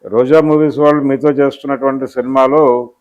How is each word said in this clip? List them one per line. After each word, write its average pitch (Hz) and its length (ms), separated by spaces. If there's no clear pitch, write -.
రోజా 127 360
మూవీస్ 151 380
వాళ్ళు 147 260
మీతో 139 260
చేస్తున్నటువంటి 135 760
సినిమాలో 131 840